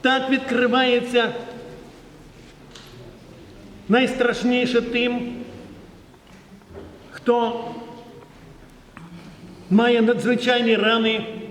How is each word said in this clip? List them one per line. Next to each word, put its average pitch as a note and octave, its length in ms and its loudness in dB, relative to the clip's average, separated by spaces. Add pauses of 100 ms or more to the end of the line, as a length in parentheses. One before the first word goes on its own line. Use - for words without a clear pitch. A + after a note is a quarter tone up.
Так C4 300 2
відкривається A#3+ 1040 2 (2500)
найстрашніше A#3+ 920 2
тим, A#3+ 540 -2 (1700)
хто A#3 540 0 (2000)
має A#3 320 6
надзвичайні A#3+ 760 2
рани A3 640 0 (120)